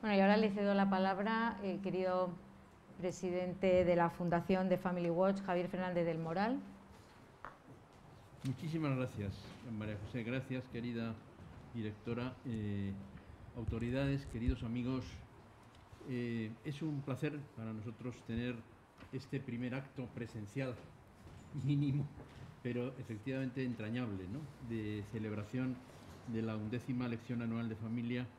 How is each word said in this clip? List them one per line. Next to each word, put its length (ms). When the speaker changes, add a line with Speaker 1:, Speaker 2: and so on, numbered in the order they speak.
Speaker 1:
Y 60
ahora 180
le 140
cedo 240
la 160
palabra, 720
eh, 220
querido 460
presidente 840
de 100
la 160
Fundación 580
de 80
Family 320
Watch, 340
Javier 260
Fernández 360
del 140
Moral. 400
Speaker 2:
Muchísimas 540
gracias, 360
María 260
José. 200
Gracias, 480
querida 420
directora, 600
eh, 480
autoridades, 680
queridos 380
amigos. 400
Eh, 420
es 180
un 200
placer 360
para 160
nosotros 540
tener 300
este 260
primer 380
acto 300
presencial, 680
mínimo, 400
pero 240
efectivamente 680
entrañable, 640
¿no?, 140
de 440
celebración 640
de 160
la 140
undécima 500
lección 360
anual 260
de 80
familia 500